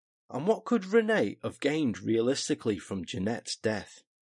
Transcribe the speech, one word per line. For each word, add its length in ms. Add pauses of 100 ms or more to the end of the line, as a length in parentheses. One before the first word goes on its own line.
(300)
And 180
what 160
could 220
Renee 580
have 160
gained 420
realistically 800
from 240
Jeanette's 540
death? 460 (200)